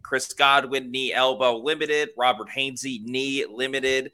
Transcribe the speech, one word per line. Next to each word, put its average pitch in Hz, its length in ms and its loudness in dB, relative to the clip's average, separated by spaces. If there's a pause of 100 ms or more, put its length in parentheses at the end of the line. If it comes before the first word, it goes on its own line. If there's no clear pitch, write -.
Chris - 300 -2
Godwin, 139 580 4
knee, 127 220 -4
elbow, 127 460 2
limited. 151 600 -2
Robert 117 300 2
Hainsey, 131 560 -6
knee, 135 440 -2
limited. 131 640 -2